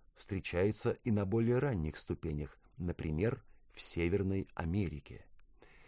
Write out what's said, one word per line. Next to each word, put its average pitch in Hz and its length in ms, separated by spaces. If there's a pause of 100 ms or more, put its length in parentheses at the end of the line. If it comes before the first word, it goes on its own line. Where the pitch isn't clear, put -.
(160)
встречаются 98 760
и - 200
на 104 140
более 117 360
ранних 95 360
ступенях, 76 600 (180)
например, 85 680 (300)
в - 80
Северной 95 760
Америке. 80 680 (640)